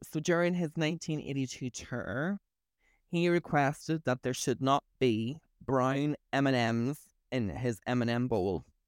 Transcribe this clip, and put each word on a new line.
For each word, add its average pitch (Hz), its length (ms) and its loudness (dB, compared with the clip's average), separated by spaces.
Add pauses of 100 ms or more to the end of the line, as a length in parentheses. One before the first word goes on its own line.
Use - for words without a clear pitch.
(100)
so 156 100 -2
during 175 340 2
his 175 220 -2
nineteen 160 440 -2
eighty-two 135 500 -4
tour, 135 680 -6 (720)
he 175 180 2
requested 160 760 0
that 127 180 0
there 127 120 -2
should 127 280 -2
not 135 220 2 (140)
be 120 400 2 (260)
brown 135 520 2 (160)
M 139 140 2
and 117 400 2
Ms 143 120 -4 (320)
in 117 200 -2
his 117 360 -4
M 123 160 0
and 117 80 0
M 120 180 0
bowl. 98 360 0 (240)